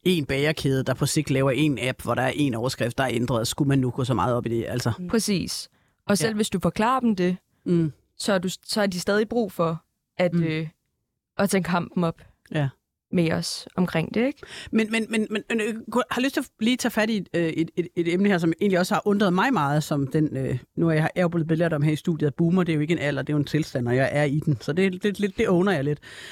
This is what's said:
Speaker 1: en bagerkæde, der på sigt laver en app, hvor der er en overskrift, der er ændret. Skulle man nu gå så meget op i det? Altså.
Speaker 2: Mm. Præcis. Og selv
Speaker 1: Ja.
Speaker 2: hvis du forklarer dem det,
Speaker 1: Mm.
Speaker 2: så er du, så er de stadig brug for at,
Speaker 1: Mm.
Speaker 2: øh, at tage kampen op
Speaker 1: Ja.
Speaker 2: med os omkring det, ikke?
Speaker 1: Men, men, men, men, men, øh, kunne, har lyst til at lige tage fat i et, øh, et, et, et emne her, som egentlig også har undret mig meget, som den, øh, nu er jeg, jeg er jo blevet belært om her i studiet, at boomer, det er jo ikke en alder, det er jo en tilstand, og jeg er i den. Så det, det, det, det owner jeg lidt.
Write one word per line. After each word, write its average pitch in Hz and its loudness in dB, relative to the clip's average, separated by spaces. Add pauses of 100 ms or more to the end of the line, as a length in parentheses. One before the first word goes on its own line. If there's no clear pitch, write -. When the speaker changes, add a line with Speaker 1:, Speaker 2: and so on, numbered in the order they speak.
Speaker 1:
en 175 2
bagerkæde, 139 0
der 131 -2
på 147 0
sigt - -2
laver 135 2
en 139 2
app, 127 -4
hvor 117 0
der 123 0
er 131 2
en 143 0
overskrift, 120 -2
der 135 2
er 127 0
ændret. 117 0
Skulle 143 0
man 139 4
nu 127 2
gå 131 -4
så 120 0
meget 113 2
op 120 -2
i 117 -2
det? 113 -2
Altså. 123 -2
Speaker 2:
Mm. 180 -8
Præcis. - -2 (380)
Og 202 2
selv 180 0
Speaker 1:
Ja. 214 -4
Speaker 2:
hvis 220 0
du 185 -2
forklarer 220 0
dem 226 2
det, 180 0 (280)
Speaker 1:
Mm. 170 2 (260)
Speaker 2:
så - 0
er 190 4
du, 185 -2
så - -4
er 202 2
de 180 -4
stadig 208 0
brug 226 -2
for 165 -2 (340)
at, 175 2
Speaker 1:
Mm. 170 2
Speaker 2:
øh, 160 -2 (680)
at 196 2
tage 190 2
kampen 175 -2
op 165 -4 (300)
Speaker 1:
Ja. 143 0 (420)
Speaker 2:
med 165 2
os - -6
omkring 170 -2
det, 233 0
ikke? 294 -6 (320)
Speaker 1:
Men, 220 0
men, 226 0
men, 220 0
men, 208 -4
men, 226 0
øh, 220 -2 (160)
kunne, 240 0
har 247 -2
lyst 269 0
til 320 0
at - -10 (100)
lige 240 2
tage 240 -2
fat 220 0
i 220 0
et, 180 -6
øh, 170 0
et, 165 -2
et, 175 -2
et 170 0
emne 202 2
her, 185 4
som 165 2
egentlig 190 4
også 185 0
har 175 0
undret 202 4
mig 226 2
meget, 151 2
som 143 -2
den, 147 0
øh, 131 -2 (180)
nu 165 0
er - 2
jeg, 156 2
jeg 160 0
er 185 0
jo 180 2
blevet 165 -2
belært 160 2
om 143 0
her 151 4
i 156 2
studiet, 151 0
at 135 -2
boomer, 175 2
det 170 0
er 156 2
jo 147 2
ikke 151 0
en 170 0
alder, 143 -2
det 151 -2
er - -
jo 147 2
en 143 0
tilstand, 139 -2
og 123 2
jeg 131 4
er 147 2
i 147 0
den. 143 2
Så 147 -4
det, 185 0
det, 202 -2
det, 202 -2
det 226 2
owner 190 4
jeg 143 0
lidt. 147 -2 (320)